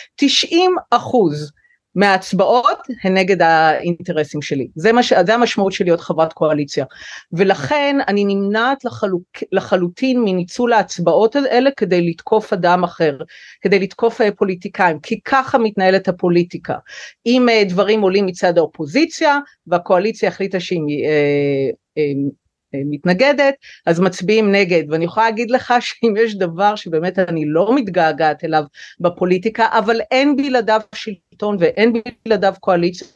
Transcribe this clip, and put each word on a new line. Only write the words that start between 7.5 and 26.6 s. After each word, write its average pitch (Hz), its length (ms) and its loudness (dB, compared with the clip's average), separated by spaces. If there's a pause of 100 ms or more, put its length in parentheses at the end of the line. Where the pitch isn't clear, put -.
אני 202 160 0
נמנעת 202 600 -2
לחלוק-, 190 580 -6 (100)
לחלוטין 190 720 0
מניצול 190 480 -2
ההצבעות 185 640 0
האלה 269 400 2
כדי 175 340 0
לתקוף 214 420 -4
אדם 180 320 2
אחר, 160 320 -2 (440)
כדי 196 180 2
לתקוף, 226 420 -2
אה, 208 100 2
פוליטיקאים, 185 680 -2
כי 208 260 -8
ככה 262 340 0
מתנהלת 190 500 0
הפוליטיקה. 175 640 -2 (520)
אם, 247 220 4
אה, 220 200 4
דברים 202 320 0
עולים 190 260 2
מצד 175 320 0
האופוזיציה, 285 800 0 (280)
והקואליציה 185 640 0
החליטה 190 320 -4
שהיא, 147 460 -4
אה, 143 640 0 (280)
אה, 151 40 0 (760)
אה, 135 40 -6 (100)
מתנגדת, 254 640 2 (320)
אז 170 140 2
מצביעים 196 520 2
נגד, 180 360 2
ואני 160 160 -2
יכולה 220 220 0
להגיד 226 240 -4
לך 247 260 0
<laughs> 233 40 0
שאם 220 380 -2
יש 220 180 0
דבר 185 400 -2